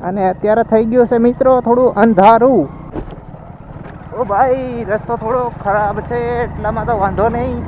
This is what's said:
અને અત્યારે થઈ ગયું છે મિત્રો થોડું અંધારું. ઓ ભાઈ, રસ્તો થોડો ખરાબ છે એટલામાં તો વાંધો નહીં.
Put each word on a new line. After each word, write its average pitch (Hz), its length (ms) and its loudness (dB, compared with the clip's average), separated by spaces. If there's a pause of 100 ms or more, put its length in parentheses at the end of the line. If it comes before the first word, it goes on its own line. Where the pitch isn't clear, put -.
(100)
અને 190 180 0
અત્યારે 214 360 0 (100)
થઈ 220 180 4
ગયું 247 140 4
છે 240 120 0
મિત્રો 247 420 4
થોડું 240 440 2
અંધારું. 220 640 6 (1500)
ઓ 254 40 0
ભાઈ, 262 600 0
રસ્તો 214 320 -4
થોડો 226 260 -2 (220)
ખરાબ 202 360 0
છે 240 180 -6 (260)
એટલામાં 214 420 -6
તો 233 160 -2
વાંધો 196 260 0
નહીં. 240 400 -4